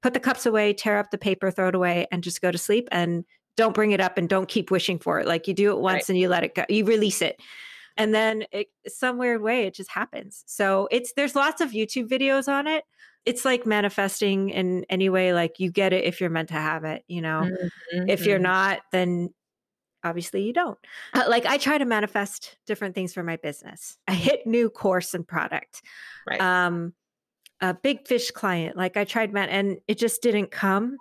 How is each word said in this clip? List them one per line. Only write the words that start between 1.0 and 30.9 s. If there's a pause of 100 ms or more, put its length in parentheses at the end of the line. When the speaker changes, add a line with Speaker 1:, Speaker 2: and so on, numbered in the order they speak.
Speaker 1:
the
paper,
throw
it
away,
and
just
go
to
sleep,
and (320)
don't
bring
it
up
and
don't
keep
wishing
for
it.
Like,
you
do
it
once
Speaker 2:
Right.
Speaker 1:
and
you
let
it
go.
You
release
it. (580)
And
then
it, (200)
some
weird
way,
it
just
happens.
So
it's,
there's
lots
of
YouTube
videos
on
it. (420)
It's
like
manifesting
in
any
way,
like,
you
get
it
if
you're
meant
to
have
it,
you
know? (520)
Speaker 2:
Mm-hmm,
Speaker 1:
If
you're
Speaker 2:
mm-hmm.
Speaker 1:
not, (100)
then (720)
obviously
you
don't. (340)
Uh,
like,
I
try
to
manifest (100)
different
things
for
my
business. (100)
I
hit
new
course
and
product. (440)
Speaker 2:
Right.
Speaker 1:
Um, (680)
a
Big
Fish
client,
like,
I
tried
man-,
and
it
just
didn't
come.